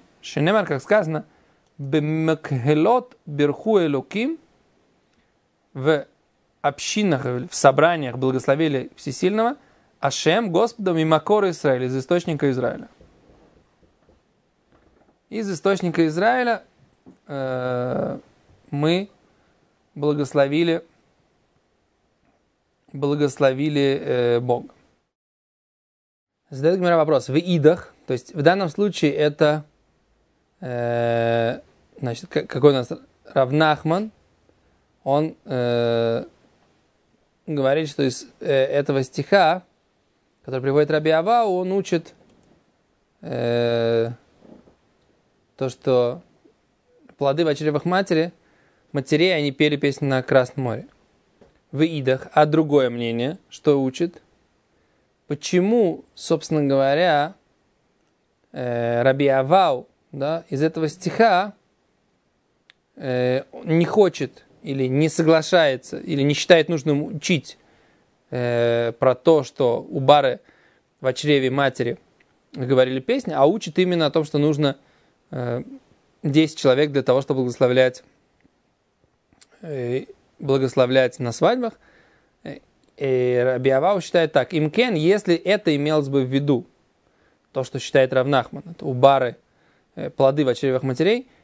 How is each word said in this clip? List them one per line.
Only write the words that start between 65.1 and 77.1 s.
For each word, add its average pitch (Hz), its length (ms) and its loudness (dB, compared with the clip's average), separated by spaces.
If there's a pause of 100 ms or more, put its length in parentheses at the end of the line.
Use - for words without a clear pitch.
или 143 240 -4
не 143 140 2
считает 165 340 4
нужным 147 340 -2
учить 170 540 -4 (800)
э, 120 640 0
про 127 160 4
то, 151 280 4
что 123 460 -2
у 156 100 -6
Бары 135 400 4 (640)
в 131 120 -2
чреве 139 360 0
матери 131 480 -2 (560)
говорили 127 460 0
песни, 226 340 -4
а 135 120 4
учит 175 340 0
именно 180 260 2
о 139 60 0
том, 160 140 0
что 151 120 -4
нужно, 143 400 0 (540)
э, 123 320 -6 (600)
десять 151 340 0
человек 143 340 2
для 135 120 0
того, 131 180 2